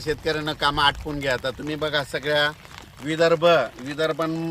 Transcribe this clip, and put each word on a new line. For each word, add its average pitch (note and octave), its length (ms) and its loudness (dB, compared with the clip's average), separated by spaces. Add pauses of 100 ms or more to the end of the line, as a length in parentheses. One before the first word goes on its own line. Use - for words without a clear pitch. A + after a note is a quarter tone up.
शेतकऱ्यांना D#3 500 -2
कामं D3 300 2
आटपून C#3+ 360 0
घ्या. C#3 140 -2
आता B2 160 -2
तुम्ही D3 260 -6
बघा, D3 280 -2
सगळ्या D3 480 0 (520)
विदर्भ, D#3+ 420 4 (340)
विदर्भ, D3 420 -4 (300)